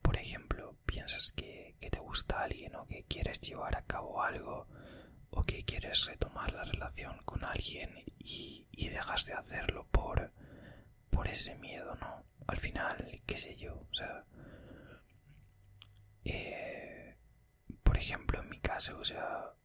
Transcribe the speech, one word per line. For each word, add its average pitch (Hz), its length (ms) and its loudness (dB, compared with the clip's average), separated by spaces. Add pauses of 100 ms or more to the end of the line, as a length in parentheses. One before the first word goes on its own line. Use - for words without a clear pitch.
por - 140 10
ejemplo, - 680 -2
piensas - 460 4
que, - 460 -8
que - 120 -6
te - 100 0
gusta - 420 2
alguien - 340 -2
o - 100 -8
que - 180 -8
quieres - 360 0
llevar - 360 -2
a - 80 -6
cabo - 380 -2
algo - 440 -2 (640)
o - 120 2
que - 220 0
quieres - 420 4
retomar - 460 -4
la - 120 -6
relación - 600 -4
con - 200 -4
alguien - 460 -2 (280)
y, - 540 -8
y - 160 -2
dejas - 380 2
de - 80 -6
hacerlo - 560 -4
por, - 420 4 (800)
por - 180 6
ese - 280 2
miedo, - 400 -8
¿no? - 280 -10 (220)
Al - 100 -2
final, - 720 -4
qué - 100 2
sé - 200 2
yo, - 340 -10
o - 40 -6
sea... - 300 -4 (2000)
Eh, - 920 -8 (640)
por - 140 12
ejemplo, - 440 2
en - 80 -8
mi - 120 -10
caso, - 380 2
o - 60 -8
sea - 480 -2 (120)